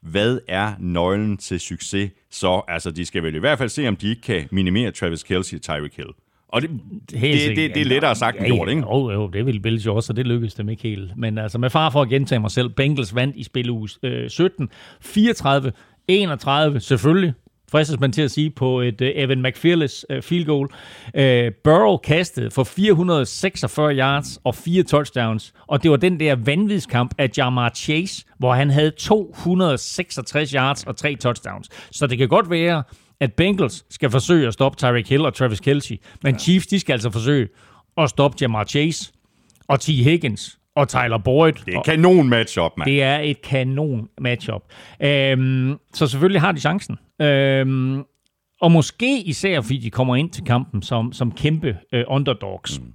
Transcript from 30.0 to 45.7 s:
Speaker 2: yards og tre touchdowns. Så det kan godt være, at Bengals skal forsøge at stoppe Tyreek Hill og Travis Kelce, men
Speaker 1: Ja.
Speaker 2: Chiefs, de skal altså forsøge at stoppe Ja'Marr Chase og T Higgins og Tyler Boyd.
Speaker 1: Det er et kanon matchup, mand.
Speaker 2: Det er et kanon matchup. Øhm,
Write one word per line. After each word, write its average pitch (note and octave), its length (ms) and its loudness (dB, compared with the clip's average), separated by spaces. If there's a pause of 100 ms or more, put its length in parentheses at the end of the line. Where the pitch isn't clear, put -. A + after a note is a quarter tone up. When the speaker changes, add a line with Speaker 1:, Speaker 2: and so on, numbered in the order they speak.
Speaker 2:
yards C3+ 340 -2
og A#2+ 120 -8
tre D3 200 -4
touchdowns. G#2 520 -4 (220)
Så - 160 -4
det A#2+ 120 -2
kan C3 100 2
godt E3+ 220 4
være, E3+ 320 0 (380)
at C3 120 0
Bengals F#3 580 0
skal C3+ 200 -2
forsøge C3+ 360 2
at A2+ 60 -2
stoppe C3+ 260 0
Tyreek A#2+ 300 0
Hill C#3 180 4
og B2+ 80 -2
Travis A2+ 260 0
Kelce, C#3+ 380 -2 (240)
men C#3 120 2
Speaker 1:
Ja. A#2 40 -6
Speaker 2:
Chiefs, F3+ 280 2
de G3 140 0
skal D#3+ 120 -2
altså A#2 180 0
forsøge A#2 380 0 (500)
at D3+ 120 2
stoppe C#3+ 340 0
Ja'Marr A2 200 0
Chase D3+ 480 -2 (560)
og C#3 120 2
T - 60 -8
Higgins C#3+ 720 2 (180)
og C#3 120 2
Tyler A#2+ 300 0
Boyd. C#3+ 340 4
Speaker 1:
Det - 220 -8
er - 40 0
et - 60 -4
kanon D#3+ 440 6
matchup, A2+ 480 2
mand. F2 140 -2
Speaker 2:
Det C#3 120 2
er C#3 160 2
et D3 240 -4
kanon C3 680 -2 (120)
matchup. A#2+ 420 -4 (400)
Øhm, C3+ 760 2 (180)